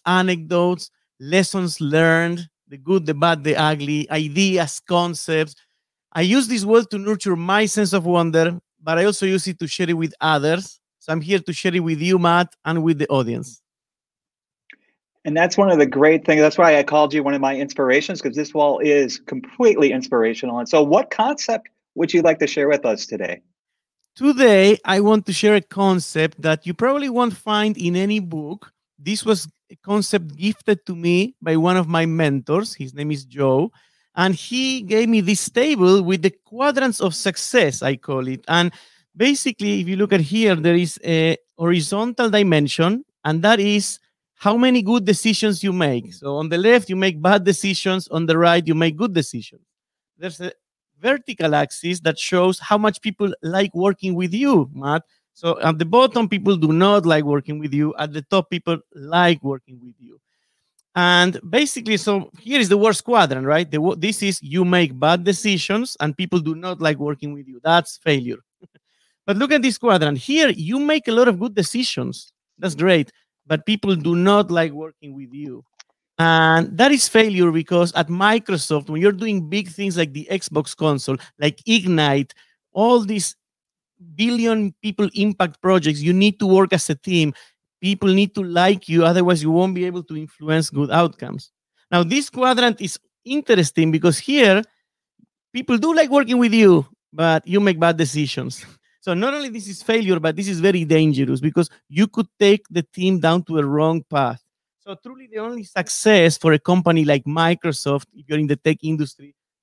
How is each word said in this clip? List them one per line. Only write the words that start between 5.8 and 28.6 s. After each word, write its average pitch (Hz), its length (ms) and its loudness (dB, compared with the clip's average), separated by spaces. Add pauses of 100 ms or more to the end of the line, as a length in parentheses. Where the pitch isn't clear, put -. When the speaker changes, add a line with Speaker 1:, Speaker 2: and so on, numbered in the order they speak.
Speaker 1:
I 160 100 -4
use 226 260 2
this 214 180 -4
wall 226 180 4
to 208 140 -8
nurture 196 380 -4
my 190 320 0
sense 196 260 -2
of 175 120 -2
wonder, 170 540 0 (220)
but 160 160 -4
I 180 80 2
also 202 200 -2
use 190 220 -2
it 180 120 -10
to 165 80 -6
share 170 220 -4
it 170 40 -2
with 160 260 -4
others. 156 600 -2 (200)
So 160 140 -8
I'm 160 80 -4
here 185 180 -2
to 165 140 -8
share 180 200 -4
it 180 80 0
with 160 200 -4
you, 185 180 0
Matt, 175 360 0 (100)
and 160 180 -2
with 160 140 2
the 147 120 -4
audience. 117 520 -4 (1600)
Speaker 2:
And 151 120 -4
that's 175 200 2
one 196 120 4
of 165 100 4
the 147 60 6
great 147 400 2
things. 151 160 4
That's 151 160 4
why 165 200 6
I 143 60 4
called 147 300 2
you 151 100 -2
one 139 100 -2
of 139 80 -4
my 135 140 0
inspirations, 139 680 -2
'cause 127 140 -6
this 151 180 -6
wall 147 260 0
is 143 400 0
completely 147 720 0
inspirational. 120 680 -2
And 120 80 -8
so 156 160 4
what 165 280 2
concept - 580 -4 (260)
would 160 180 -2
you 170 80 4
like 160 180 2
to 151 80 0
share 143 200 -2
with 143 180 0
us 110 200 -4
today? 92 360 -10 (720)
Speaker 1:
Today, 220 720 4
I 190 140 0
want 208 260 2
to 190 80 -6
share 208 220 2
a 196 60 2
concept 170 800 -2
that 156 260 -2
you 175 60 -6
probably 277 360 -2
won't 240 240 -2
find 214 440 -2
in 175 180 -2
any 202 240 0
book, 165 540 -10 (320)